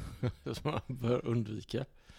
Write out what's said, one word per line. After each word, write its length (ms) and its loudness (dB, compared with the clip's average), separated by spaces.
<laughs> 340 -2
Som 180 -2
man 160 0
bör 380 2
undvika? 600 0